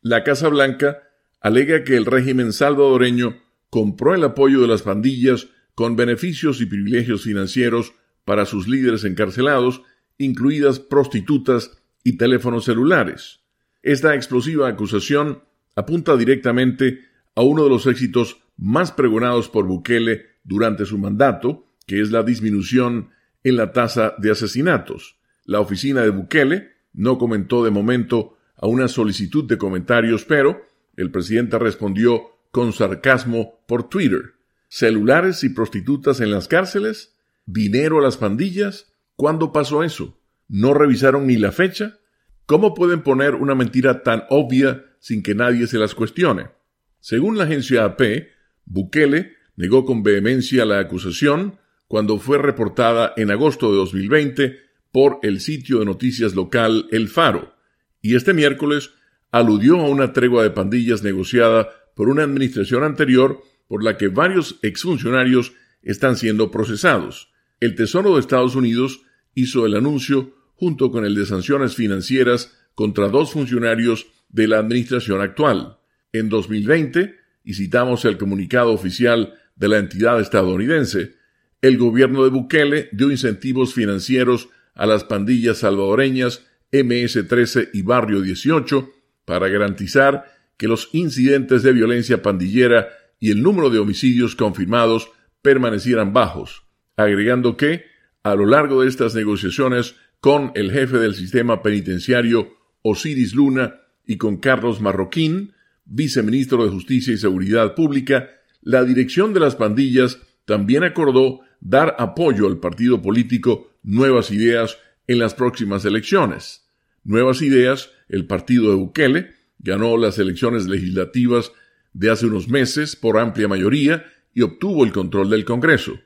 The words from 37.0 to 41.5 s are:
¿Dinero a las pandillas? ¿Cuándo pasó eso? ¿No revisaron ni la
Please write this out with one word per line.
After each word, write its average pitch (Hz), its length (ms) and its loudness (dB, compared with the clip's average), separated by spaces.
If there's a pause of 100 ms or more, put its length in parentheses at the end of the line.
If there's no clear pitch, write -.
¿Dinero 110 520 0
a 143 40 4
las 131 160 0
pandillas? 185 760 -4 (240)
¿Cuándo 156 340 -2
pasó 151 320 -2
eso? - 380 -8 (260)
¿No 120 280 2
revisaron 135 520 2
ni 123 100 2
la 104 140 2